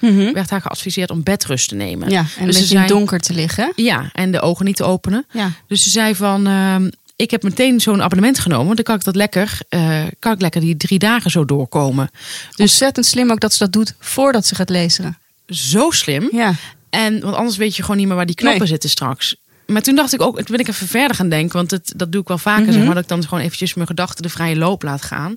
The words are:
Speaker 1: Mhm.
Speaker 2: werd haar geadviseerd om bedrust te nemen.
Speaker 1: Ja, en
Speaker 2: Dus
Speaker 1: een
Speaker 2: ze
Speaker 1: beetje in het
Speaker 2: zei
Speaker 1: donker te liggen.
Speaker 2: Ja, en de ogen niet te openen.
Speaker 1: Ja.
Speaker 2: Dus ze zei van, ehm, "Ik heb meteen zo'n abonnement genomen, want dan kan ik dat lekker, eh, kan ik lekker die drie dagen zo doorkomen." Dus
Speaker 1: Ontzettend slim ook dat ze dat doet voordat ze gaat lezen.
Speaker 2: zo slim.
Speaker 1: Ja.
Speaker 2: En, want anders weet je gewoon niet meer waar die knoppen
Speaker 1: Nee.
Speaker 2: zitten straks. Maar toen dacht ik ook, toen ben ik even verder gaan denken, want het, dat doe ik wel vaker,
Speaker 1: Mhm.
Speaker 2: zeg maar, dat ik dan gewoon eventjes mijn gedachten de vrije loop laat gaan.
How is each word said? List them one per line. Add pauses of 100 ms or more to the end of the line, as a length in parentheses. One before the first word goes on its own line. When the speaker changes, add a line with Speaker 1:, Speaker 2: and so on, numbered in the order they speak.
Speaker 1:
Mhm.
Speaker 2:
werd
haar
geadviseerd
om
bedrust
te
nemen.
Speaker 1:
Ja,
en
Speaker 2:
Dus
Speaker 1:
een
Speaker 2:
ze
Speaker 1:
beetje
in
het
Speaker 2:
zei
Speaker 1:
donker
te
liggen.
Speaker 2:
Ja,
en
de
ogen
niet
te
openen.
Speaker 1:
Ja. (140)
Speaker 2:
Dus
ze
zei
van,
ehm, (260)
"Ik
heb
meteen
zo'n
abonnement
genomen,
want
dan
kan
ik
dat
lekker, (100)
eh, (160)
kan
ik
lekker
die
drie
dagen
zo
doorkomen." (400)
Dus
Speaker 1:
Ontzettend
slim
ook
dat
ze
dat
doet
voordat
ze
gaat
lezen. (300)
Speaker 2:
zo
slim.
Speaker 1:
Ja. (360)
Speaker 2:
En,
want
anders
weet
je
gewoon
niet
meer
waar
die
knoppen
Speaker 1:
Nee.
Speaker 2:
zitten
straks. (300)
Maar
toen
dacht
ik
ook,
toen
ben
ik
even
verder
gaan
denken,
want
het,
dat
doe
ik
wel
vaker,
Speaker 1:
Mhm.
Speaker 2:
zeg
maar,
dat
ik
dan
gewoon
eventjes
mijn
gedachten
de
vrije
loop
laat
gaan.